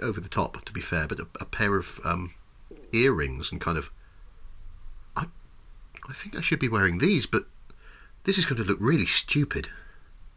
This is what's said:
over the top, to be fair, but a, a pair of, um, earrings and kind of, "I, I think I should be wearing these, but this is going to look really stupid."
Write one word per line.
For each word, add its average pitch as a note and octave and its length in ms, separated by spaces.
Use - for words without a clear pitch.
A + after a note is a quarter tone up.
over G#2 180
the G2 80
top, - 380
to - 60
be - 100
fair, D#2+ 240
but - 140
a, - 60
a - 60
pair G2+ 300
of, - 280
um, E2+ 300
earrings D#2 580
and E2 100
kind E2 180
of, - 120
"I, D#3+ 100
I C3+ 40
think G#2 240
I E3 60
should - 160
be C3 100
wearing F#2+ 300
these, D#3+ 280
but - 200
this G3 120
is F3+ 80
going A#2 180
to F#2 60
look G2 120
really A2+ 260
stupid." - 600